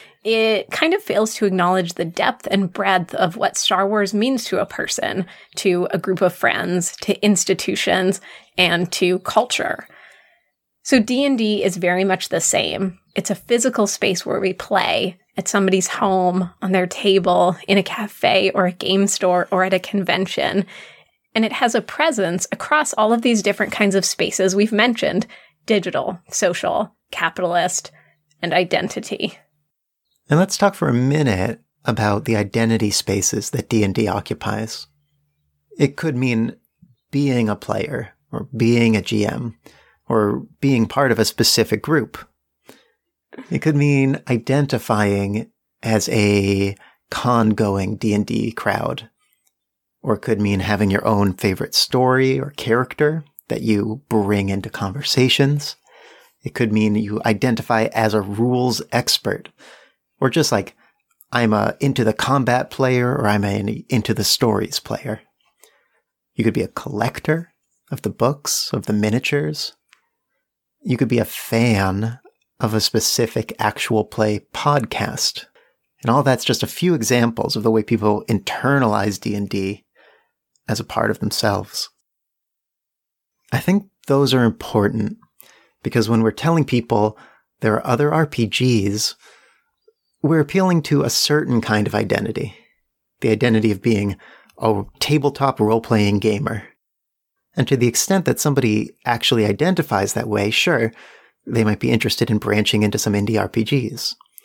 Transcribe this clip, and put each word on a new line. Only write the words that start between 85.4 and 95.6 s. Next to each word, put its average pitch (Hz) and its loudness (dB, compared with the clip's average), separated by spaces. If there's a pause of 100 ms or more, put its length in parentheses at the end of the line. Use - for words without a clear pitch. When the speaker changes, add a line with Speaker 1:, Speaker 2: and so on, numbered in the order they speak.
Speaker 2:
because 117 0
when 113 2
we're 110 2
telling 165 0
people 113 0 (440)
there 107 2
are 120 -2
other 147 0
R 160 2
P 120 -2
Gs, 104 0 (1040)
we're 156 2
appealing 175 2
to 143 2
a 127 -2
certain 147 0
kind 104 0
of - -2
identity, 107 -2 (640)
the 123 0
identity 110 2
of 98 -4
being 101 0 (440)
a 107 0 (160)
tabletop 139 -2